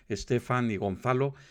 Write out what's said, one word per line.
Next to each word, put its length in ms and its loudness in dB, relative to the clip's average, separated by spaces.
Estefan 640 0
y 60 -2
Gonzalo, 580 0